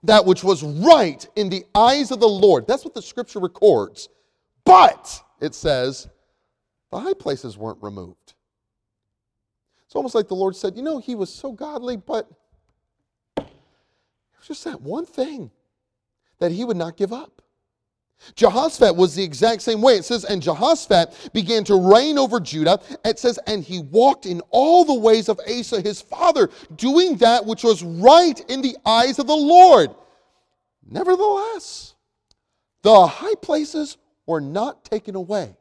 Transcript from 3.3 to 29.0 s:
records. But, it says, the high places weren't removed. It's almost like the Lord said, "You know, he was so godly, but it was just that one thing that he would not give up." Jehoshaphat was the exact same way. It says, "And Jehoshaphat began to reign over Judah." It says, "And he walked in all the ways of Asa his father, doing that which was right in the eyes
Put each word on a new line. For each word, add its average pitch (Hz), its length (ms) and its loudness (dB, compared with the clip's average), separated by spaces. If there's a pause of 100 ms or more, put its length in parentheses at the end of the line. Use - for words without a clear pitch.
records. 170 680 0 (560)
But, - 560 4 (180)
it 151 160 -8
says, 135 540 -6 (840)
the - 80 -12
high 349 140 -6
places 131 440 -10
weren't 110 240 -14
removed. 98 520 -18 (1500)
It's - 100 -14
almost 262 200 -8
like 214 120 -2
the - 60 -8
Lord 190 240 -4
said, 190 180 -8
"You 233 80 -14
know, 311 140 -6
he 247 180 -12
was 196 180 -10
so 269 200 -16
godly, 247 420 -12
but 214 340 -10 (1080)
it - 80 -12
was - 1000 -20
just - 180 -16
that 294 160 -14
one 202 240 -12
thing 262 460 -12 (880)
that 170 120 -4
he 196 140 -8
would 233 100 -6
not 165 220 -10
give 202 160 -6
up." - 280 -20 (920)
Jehoshaphat 226 600 0
was 175 200 0
the 196 80 -6
exact 185 380 -4
same 220 200 -4
way. 247 140 4
It 175 100 -6
says, 233 180 -6
"And 196 180 -6
Jehoshaphat 175 920 -2
began 208 320 -4
to 208 100 0
reign 226 420 4
over 247 220 -2
Judah." 160 400 -2 (240)
It 220 160 -4
says, 240 180 -2 (100)
"And 208 160 -8
he 175 160 -12
walked 214 460 0
in 175 240 -8
all 320 360 4
the 302 80 -2
ways 226 340 2
of 214 140 -4
Asa 226 400 -8
his 202 200 -6
father, - 480 0 (280)
doing 294 400 0
that 226 280 2
which 220 200 -8
was 208 180 0
right 247 560 4 (100)
in 269 120 -8
the 254 240 -6
eyes 233 340 0